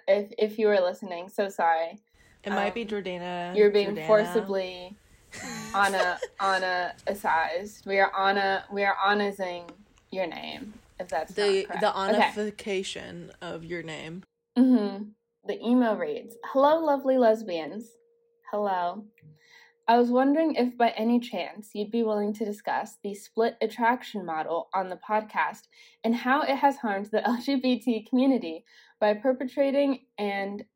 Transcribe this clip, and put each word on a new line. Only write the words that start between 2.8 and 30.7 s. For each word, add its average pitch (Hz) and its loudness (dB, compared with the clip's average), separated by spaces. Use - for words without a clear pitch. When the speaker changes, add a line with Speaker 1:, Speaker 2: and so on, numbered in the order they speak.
Speaker 2:
Jordana. 180 -6
Speaker 1:
you're 208 8
being 202 2
Speaker 2:
Jordana. 208 -6
Speaker 1:
forcibly 196 0
Speaker 2:
<laughs> 226 -12
Speaker 1:
Anna, 190 2
Anna-icized. 185 -2
We 196 0
are 196 4
Anna, 196 2
we 202 -2
are 196 2
Anna-zing 190 -2
your 190 -2
name, 151 -12
if 180 -12
that's 165 -4
Speaker 2:
The, 196 2
Speaker 1:
not - -10
correct. 190 -8
Speaker 2:
the 208 2
Speaker 1:
Okay. 190 -2
Speaker 2:
Annification 196 -2
of 170 -10
your 170 -8
name. 160 -12
Speaker 1:
Mm-hmm. 208 4
The - -6
email 233 4
reads, 156 -6
"Hello, 285 4
lovely 269 2
lesbians." 214 0
Hello. 196 -2
"I 233 8
was 240 4
wondering 285 4
if 247 0
by 233 4
any 233 2
chance 185 -8
you'd 208 -6
be 233 0
willing 214 0
to 220 -6
discuss 202 -6
the 202 -8
split 226 -2
attraction 226 -2
model 160 -4
on 185 -2
the 180 -8
podcast 214 -2
and 233 2
how 262 2
it 269 0
has 277 2
harmed 202 -4
the - 0
<laughs> - -2
L 240 0
G 277 0
B 254 0
T 220 -2
community 247 0
by 208 4
perpetrating 269 0
and 202 -4